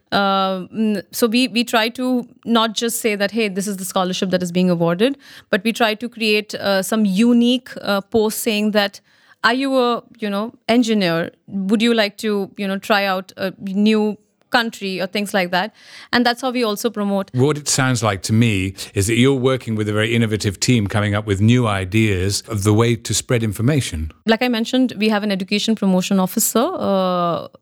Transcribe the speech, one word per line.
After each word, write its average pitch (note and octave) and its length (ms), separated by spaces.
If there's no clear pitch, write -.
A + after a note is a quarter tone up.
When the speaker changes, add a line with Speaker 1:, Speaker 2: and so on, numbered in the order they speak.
Speaker 1:
Uh, G3 560
mm, G#3+ 440
so - 160
we, A#3+ 220
we A#3 140
try A3+ 260
to B3+ 380
not A3+ 280
just A#3 260
say G#3+ 160
that, G3+ 160
"Hey, A3 160
this F#3+ 180
is G3+ 120
the F#3 80
scholarship F#3 460
that F3+ 120
is F3 80
being F#3 180
awarded," F3 480
but G3 140
we A3+ 80
try A3 240
to A#3 140
create, G#3+ 460
uh, G3 280
some A3 220
unique, A#3+ 640
uh, G3 200
post G#3+ 380
saying G#3+ 320
that, G3+ 280
"Are A3+ 80
you C4+ 240
a, A#3+ 260
you G#3 100
know, G3+ 240
engineer? G#3+ 640
Would G3 340
you A#3 120
like G#3 240
to, G3+ 400
you G3+ 100
know, G3 100
try G3+ 280
out F#3+ 320
a F#3+ 220
new G#3 580
country?" G3 500
or F#3 80
things G#3 260
like F3+ 180
that. F#3 220
And A#3+ 140
that's A#3+ 160
how C4 100
we B3 100
also G#3+ 280
promote. G3+ 440
Speaker 2:
What C#3 240
it D3 120
sounds B2+ 340
like G2+ 200
to - 100
me G#2 400
is G2 140
that A#2 80
you're B2+ 180
working B2+ 420
with G#2+ 120
a G#2+ 60
very A2 200
innovative G#2+ 460
team A#2 280
coming G#2 280
up G#2 100
with G2 140
new A#2 280
ideas G2 840
of G#2+ 140
the G#2 100
way A#2 240
to - 160
spread A#2 300
information. G#2+ 680
Speaker 1:
Like A3 160
I B3 80
mentioned, A#3+ 480
we G#3 100
have G#3 160
an G#3+ 80
education G3+ 460
promotion F#3+ 420
officer, F#3 400
uh, F#3+ 880